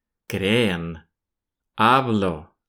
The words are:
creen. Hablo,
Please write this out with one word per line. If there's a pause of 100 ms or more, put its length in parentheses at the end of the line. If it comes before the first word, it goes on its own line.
(260)
creen. (680)
Hablo, (100)